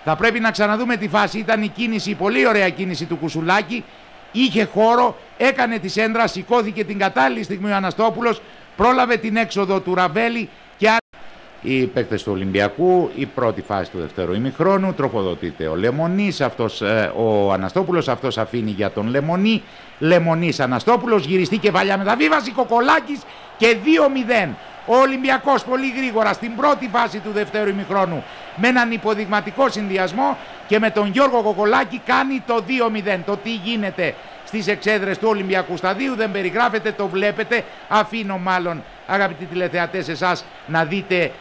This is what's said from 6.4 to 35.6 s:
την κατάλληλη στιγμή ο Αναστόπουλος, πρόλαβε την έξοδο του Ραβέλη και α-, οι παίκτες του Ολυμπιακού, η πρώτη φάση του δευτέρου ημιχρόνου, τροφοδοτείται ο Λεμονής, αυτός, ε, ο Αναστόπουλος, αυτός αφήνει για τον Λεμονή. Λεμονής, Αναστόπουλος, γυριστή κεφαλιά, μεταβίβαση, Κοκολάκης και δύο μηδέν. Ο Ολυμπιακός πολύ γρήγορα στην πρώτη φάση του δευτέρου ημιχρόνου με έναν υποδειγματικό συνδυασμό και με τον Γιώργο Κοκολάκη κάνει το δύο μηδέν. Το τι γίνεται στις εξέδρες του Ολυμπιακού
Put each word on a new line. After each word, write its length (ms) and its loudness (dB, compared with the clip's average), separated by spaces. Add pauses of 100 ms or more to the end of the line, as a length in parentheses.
την 140 -6
κατάλληλη 460 0
στιγμή 280 -4
ο 40 0
Αναστόπουλος, 680 0 (340)
πρόλαβε 420 4
την 180 -4
έξοδο 440 0
του 160 -2
Ραβέλη 540 0 (280)
και 120 4
α-, 80 4 (640)
οι 240 2
παίκτες 380 -2
του 80 -4
Ολυμπιακού, 840 2
η 100 -2
πρώτη 360 -2
φάση 300 -4
του 80 -8
δευτέρου 340 -4
ημιχρόνου, 600 0
τροφοδοτείται 760 -4
ο 80 -2
Λεμονής, 680 0
αυτός, 400 -2
ε, 340 2
ο 360 2
Αναστόπουλος, 560 0
αυτός 300 -2
αφήνει 340 -2
για 200 -2
τον 160 -2
Λεμονή. 540 0 (380)
Λεμονής, 600 2
Αναστόπουλος, 680 2
γυριστή 320 0
κεφαλιά, 400 2
μεταβίβαση, 540 0
Κοκολάκης 680 2 (380)
και 260 4
δύο 260 6
μηδέν. 460 0 (300)
Ο 100 2
Ολυμπιακός 680 2
πολύ 340 -2
γρήγορα 360 0
στην 220 -6
πρώτη 360 2
φάση 280 0
του 140 -8
δευτέρου 360 -2
ημιχρόνου 540 0 (320)
με 120 2
έναν 240 4
υποδειγματικό 760 0
συνδυασμό 680 -2 (300)
και 120 4
με 100 2
τον 180 0
Γιώργο 340 2
Κοκολάκη 640 2
κάνει 420 0
το 200 2
δύο 220 0
μηδέν. 360 -2
Το 120 -2
τι 120 -8
γίνεται 640 -2 (300)
στις 220 -4
εξέδρες 500 0
του 100 0
Ολυμπιακού 500 0